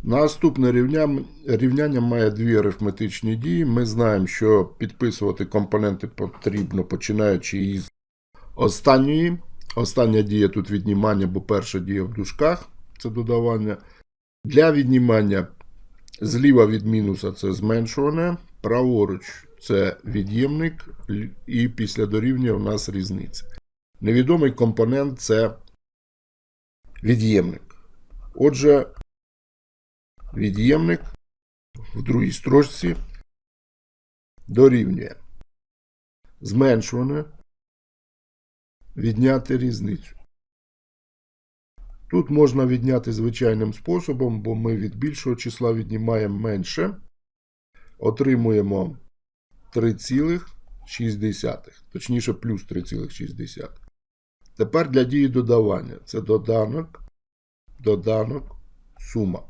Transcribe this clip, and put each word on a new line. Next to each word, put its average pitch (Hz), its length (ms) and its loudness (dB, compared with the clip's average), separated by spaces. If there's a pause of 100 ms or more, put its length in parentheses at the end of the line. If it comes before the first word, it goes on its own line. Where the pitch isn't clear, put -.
Наступне 131 680 2
рівня-, 139 520 2 (220)
рівняння 131 540 2
має 117 300 2
дві 113 260 2
арифметичні 104 800 -2
дії. 160 280 0
Ми 120 220 2
знаємо, 107 400 2
що 107 380 4
підписувати 104 800 -4
компоненти 101 640 0
потрібно, 95 760 -4
починаючи 101 800 -2
із 98 280 -4 (640)
останньої. 143 840 2 (380)
Остання 113 460 2
дія 104 260 2
тут 98 220 -4
віднімання, 101 560 0
бо 92 140 -4
перша 98 380 -2
дія 95 260 -4
в 101 100 -10
дужках, 147 540 -2 (300)
це 120 120 -8
додавання. 113 720 -2 (600)
Для 151 280 6
віднімання 117 760 4 (720)
зліва 120 460 6
від 107 200 0
мінуса 101 460 0
це 98 200 -4
зменшуване, 127 840 -2 (240)
праворуч 110 880 0 (120)
це 98 440 0
від'ємник, 135 840 -2 (200)
ль-, 104 200 -6 (180)
і 123 220 0
після 113 380 -4
дорівнює 120 460 0
у 101 60 0
нас 104 300 -4
різниця. 98 680 -8 (440)
Невідомий 127 520 4
компонент 123 680 0
це 110 380 0 (1400)
від'ємник. 107 720 0 (580)
Отже, 139 600 4 (1400)
від'ємник 127 680 2 (920)
в 107 80 -6
другій - 300 0
строчці 143 640 2 (1500)
дорівнює 123 720 4 (1200)
зменшуване, 127 840 0 (1700)
відняти 127 640 2
різницю. - 580 -4 (1900)
Тут 175 200 0
можна 135 360 4
відняти 127 460 0
звичайним 110 600 0
способом, 131 680 -2
бо 110 120 -4
ми 113 220 -2
від 101 200 -6
більшого 131 400 -4
числа 120 360 -4
віднімаємо 110 680 -2
менше. 110 580 -4 (1040)
Отримуємо 110 1000 0 (720)
три 113 220 0
цілих 156 560 -2 (360)
шість 113 320 -6
десятих, - 640 -6 (100)
точніше, 120 400 -4
плюс 104 320 -6
три - 180 -8
цілих - 280 -8
шість - 260 -12
десятих. - 520 -14 (680)
Тепер 147 340 0
для 131 140 4
дії 139 240 2
додавання. 117 760 0
Це - 160 -6
доданок, 110 840 0 (760)
доданок, 110 800 -2 (420)
сума. - 520 -4